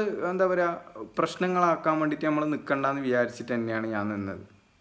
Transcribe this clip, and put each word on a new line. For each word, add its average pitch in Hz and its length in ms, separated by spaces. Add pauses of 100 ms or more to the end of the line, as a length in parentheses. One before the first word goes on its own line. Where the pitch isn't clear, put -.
(280)
എന്താ 185 180
പറയാ, 180 220 (460)
പ്രശ്നങ്ങളാക്കാൻ 165 840
വേണ്ടിയിട്ട് 151 260
നമ്മള് 151 260
നിക്കണ്ടാന്ന് 139 480
വിചാരിച്ചിട്ട് 123 520
തന്നെയാണ് 113 340
ഞാൻ 104 220
നിന്നത്. 98 360 (360)